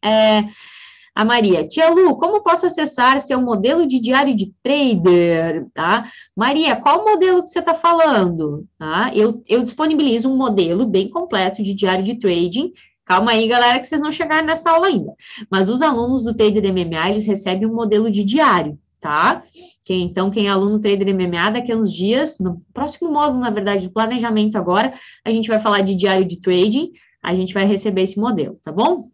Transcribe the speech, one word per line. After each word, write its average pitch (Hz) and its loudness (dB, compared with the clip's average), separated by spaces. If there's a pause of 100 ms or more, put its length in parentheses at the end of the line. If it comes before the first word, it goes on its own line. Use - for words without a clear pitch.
É... 214 4 (680)
a 214 0
Maria, 208 2
"Tia 320 2
Lu, 339 4
como 403 0
posso 339 0
acessar 277 0
seu 262 -2
modelo 247 2
de 254 0
diário 262 0
de 190 -4 (100)
trader?" 175 2
Tá? 208 -2 (240)
Maria, 277 0
qual 330 2
modelo 370 2
que - -12
você 349 -4
tá 330 0
falando? 196 0 (120)
Tá? 165 -4
Eu, 220 2
eu 240 0
disponibilizo 269 0
um 262 0
modelo 202 2
bem 190 0
completo 202 -2
de 196 -4
diário 190 0
de 233 -4
trading. 185 -2 (320)
Calma 202 2
aí, 226 2
galera, 240 2
que 262 -12
vocês 311 -2
não 302 -4
chegaram 311 -2
nessa 320 -2
aula 330 2
ainda. 196 -2 (380)
Mas 190 2
os 247 -2
alunos 254 0
do 226 -4
Trader 214 2
M 185 0
M 165 -4
A, 165 -2
eles 214 -2
recebem 196 -2
um 226 -4
modelo 220 0
de 202 -2
diário, 196 0 (200)
tá? 165 -2 (400)
Quem, 185 -2
então, 180 -2
quem 202 -2
é - -2
aluno 202 0
Trader 202 0
M 190 0
M 175 -2
A, 180 0
daqui 240 -4
a 226 -2
uns 214 0
dias, 226 -2
no 180 -6 (100)
próximo 302 -6
módulo, 294 0
na 247 -2
verdade, 202 -2
do 180 -14
planejamento 220 0
agora, 196 0 (320)
a 226 -2
gente 220 -2
vai 220 0
falar 208 0
de 190 0
diário 190 2
de 175 -6
trading, 208 0 (300)
a 175 -4
gente 185 -4
vai 196 0
receber 196 0
esse 190 -4
modelo, 202 -4
tá 156 -12
bom? 262 -2